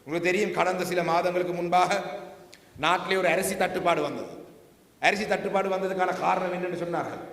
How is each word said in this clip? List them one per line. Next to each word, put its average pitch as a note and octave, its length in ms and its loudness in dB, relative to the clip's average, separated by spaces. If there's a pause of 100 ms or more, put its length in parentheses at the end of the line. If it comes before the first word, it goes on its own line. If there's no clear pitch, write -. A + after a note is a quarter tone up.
உங்களுக்கு E3+ 280 0
தெரியும், F#3+ 280 2
கடந்த F3+ 280 2
சில F3+ 180 0
மாதங்களுக்கு F3 500 2
முன்பாக F3 380 2 (840)
நாட்டிலே F3+ 440 2
ஒரு F#3 60 2
அரிசி F#3 300 2
தட்டுப்பாடு F3 440 2
வந்தது. C3+ 320 -6 (680)
அரிசி G3 260 2
தட்டுப்பாடு F#3+ 420 0
வந்ததுக்கான F#3 500 0
காரணம் F3+ 360 0
என்னன்னு F3+ 280 -4
சொன்னார்கள் E3+ 500 -4